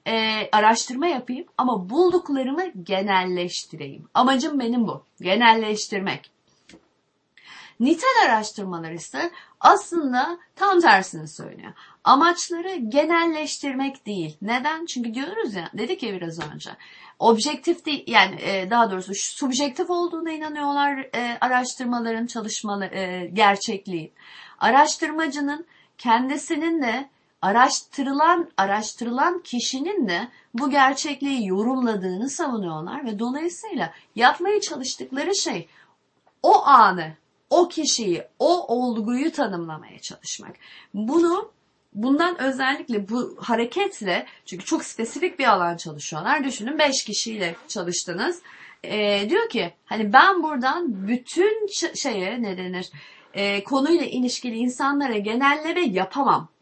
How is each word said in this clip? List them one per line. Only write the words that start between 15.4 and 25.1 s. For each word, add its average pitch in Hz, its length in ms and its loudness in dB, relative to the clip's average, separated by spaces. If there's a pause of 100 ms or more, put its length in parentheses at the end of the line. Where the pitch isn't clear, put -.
ya, 170 200 -8
dedik 277 300 -6
ya 214 100 -6
biraz 165 260 -8 (140)
önce. 151 160 -14 (500)
Objektif 277 640 2
değil, 294 220 -4
yani, 196 340 4
e, 190 280 -2
daha 226 220 4
doğrusu 190 240 -6
subjektif 285 760 -4
olduğuna 339 420 -4
inanıyorlar, 285 640 -2 (180)
e, 240 260 -4
araştırmaların, 240 840 -2
çalışmalı-, 208 720 -6
e, 180 380 -6
gerçekliği. 196 760 0 (480)
Araştırmacının 302 1040 2 (320)